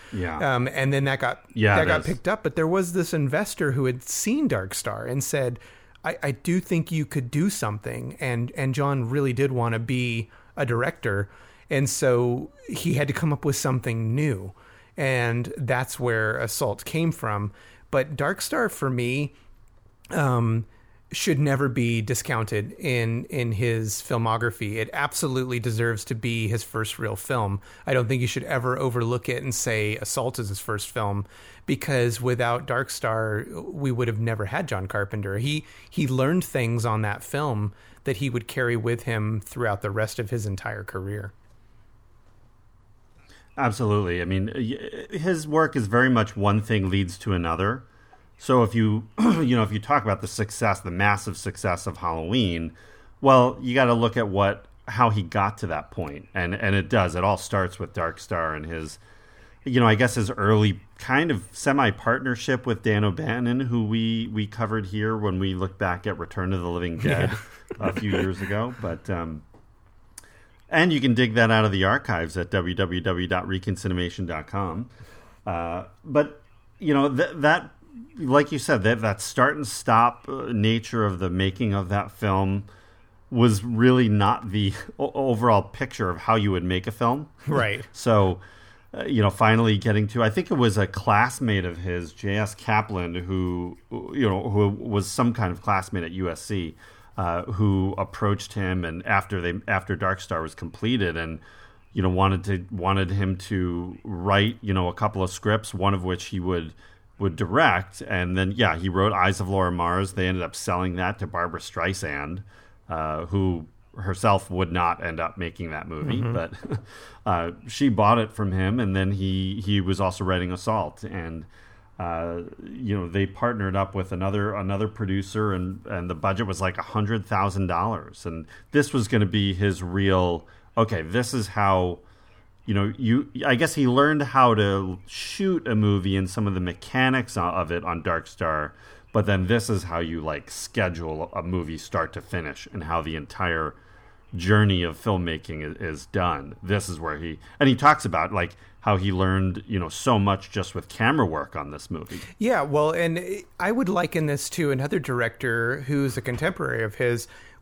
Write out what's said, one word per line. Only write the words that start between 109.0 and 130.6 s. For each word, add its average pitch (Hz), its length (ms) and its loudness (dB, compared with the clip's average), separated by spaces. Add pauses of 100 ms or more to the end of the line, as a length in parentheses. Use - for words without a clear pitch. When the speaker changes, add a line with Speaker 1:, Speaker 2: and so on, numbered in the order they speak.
Speaker 1:
Eyes 98 300 2
of 92 80 -4
Laura 92 220 2
Mars. 90 420 0
They 92 140 0
ended 92 140 -2
up 80 140 -8
selling 90 400 -2
that 90 240 -2
to 101 80 -6
Barbra 85 320 -4
Streisand, 82 800 -6 (460)
uh, 78 380 -4
who 90 420 0 (300)
herself 98 520 0
would 90 220 -2
not 85 320 0
end 82 160 -6
up 82 180 -4
making 82 340 -8
that 78 180 -10
movie, 78 320 -4
Speaker 2:
Mm-hmm. 117 120 -2
Speaker 1:
but, 85 200 -4 (720)
<laughs> - 0 -
uh, 85 260 0 (160)
she 131 220 2
bought 110 280 6
it 110 140 0
from 98 220 -2
him, 95 260 2
and 98 160 0
then 95 160 2
he, 95 540 -2
he 101 160 2
was 92 180 0
also 92 240 0
writing 90 300 0
Assault, 92 500 -4
and, 82 400 -8 (560)
uh, 85 440 -4 (200)
you 104 340 -4
know, 87 120 -4
they 98 160 0
partnered 98 500 -2
up 95 180 0
with 95 200 -4
another, 101 420 0
another 98 320 -2
producer, 104 640 -2
and, 92 360 -4
and 90 220 -4
the 87 60 -4
budget 98 320 0
was, 92 140 -4
like, 92 160 -2
a - 40 -4
hundred 107 440 -2
thousand 95 420 0
dollars, 90 580 -2
and 82 200 -8 (260)
this 147 220 4
was 123 160 2
gonna 104 160 6
be 98 280 2
his 92 300 0
real, 90 640 2 (300)